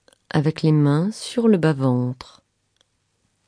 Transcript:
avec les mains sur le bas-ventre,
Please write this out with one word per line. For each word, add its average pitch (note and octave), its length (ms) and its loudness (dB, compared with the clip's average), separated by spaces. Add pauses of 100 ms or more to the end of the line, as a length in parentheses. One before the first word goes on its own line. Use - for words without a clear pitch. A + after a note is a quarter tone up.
(300)
avec D3+ 340 -2
les D#3+ 80 4
mains D3+ 400 2
sur - 360 -4
le G#3+ 100 4
bas-ventre, C3 840 -2 (1080)